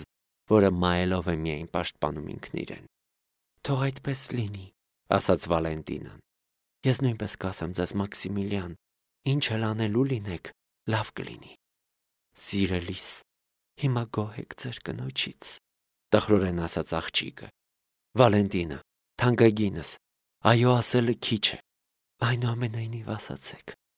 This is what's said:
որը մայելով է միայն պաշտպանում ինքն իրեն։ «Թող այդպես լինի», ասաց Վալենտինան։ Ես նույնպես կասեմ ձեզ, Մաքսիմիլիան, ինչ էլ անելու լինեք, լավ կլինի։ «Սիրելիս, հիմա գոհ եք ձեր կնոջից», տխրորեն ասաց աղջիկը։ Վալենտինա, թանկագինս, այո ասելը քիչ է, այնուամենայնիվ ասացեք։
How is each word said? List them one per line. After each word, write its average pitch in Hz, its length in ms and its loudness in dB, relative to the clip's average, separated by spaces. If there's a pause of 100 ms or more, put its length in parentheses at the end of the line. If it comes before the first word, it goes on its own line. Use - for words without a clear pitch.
(500)
որը 101 200 8
մայելով 90 560 2
է 85 100 0
միայն 80 320 -4
պաշտպանում 76 640 -4
ինքն - 320 -10
իրեն։ - 240 -12 (800)
«Թող 131 180 0
այդպես 135 460 -4
լինի», 101 380 -6 (440)
ասաց 95 380 4
Վալենտինան։ 80 720 -2 (640)
Ես 131 140 4
նույնպես 113 360 -2
կասեմ 92 380 -4
ձեզ, 90 220 -2
Մաքսիմիլիան, 101 800 -2 (520)
ինչ 139 180 0
էլ 113 220 -2
անելու 110 400 0
լինեք, 104 460 -6 (340)
լավ 107 240 -2
կլինի։ - 420 -14 (840)
«Սիրելիս, 92 720 0 (680)
հիմա 123 280 0
գոհ 107 320 -4
եք - 160 -12
ձեր 123 240 -8
կնոջից», - 720 -6 (600)
տխրորեն 95 500 4
ասաց 82 300 -4
աղջիկը։ - 560 -4 (640)
Վալենտինա, 101 640 4 (400)
թանկագինս, 107 720 4 (540)
այո 120 260 6
ասելը 120 460 4
քիչ - 300 0
է, - 120 -4 (640)
այնուամենայնիվ 117 880 -2
ասացեք։ - 640 -10 (240)